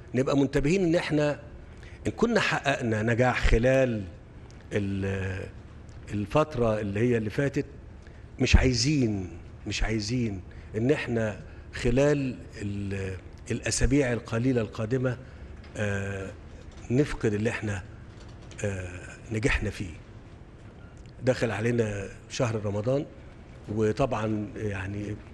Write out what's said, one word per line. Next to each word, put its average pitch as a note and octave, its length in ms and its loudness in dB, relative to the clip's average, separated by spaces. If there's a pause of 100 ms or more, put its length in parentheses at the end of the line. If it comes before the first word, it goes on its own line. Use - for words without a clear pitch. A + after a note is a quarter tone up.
(160)
نبقى C#3 220 4
منتبهين C#3+ 460 4
إن E3 120 4
إحنا D3 440 2 (680)
إن - 40 0
كنا A3+ 280 4
حققنا B2 640 2
نجاح A#2+ 440 4
خلال A#2+ 560 6 (680)
ال-، G2 760 -2 (640)
الفترة A2+ 680 2
اللي G2+ 200 -2
هي A#2+ 180 4
اللي G#2+ 120 -2
فاتت، C#3 360 0 (760)
مش B2+ 160 6
عايزين، A#2+ 720 4 (380)
مش G#2 160 -2
عايزين G#2+ 580 -2 (360)
إن A#2+ 140 4
إحنا A2+ 480 0 (340)
خلال C3+ 600 4 (260)
ال-، G2 560 -4 (340)
الأسابيع B2 640 6
القليلة A#2 480 2
القادمة، A#2+ 560 0 (600)
آه، G2 540 -2 (600)
نفقد B2 420 2
اللي G#2+ 160 0
إحنا، G2+ 340 -4 (800)
آه، F#2+ 260 -4 (420)
نجحنا G#2+ 380 2
فيه. G2 200 -6 (1300)
داخل A#2+ 280 2
علينا G#2+ 580 0 (200)
شهر A2 360 -2
رمضان، G#2+ 400 0 (680)
وطبعا A2 800 2
يعني G2+ 600 -4 (180)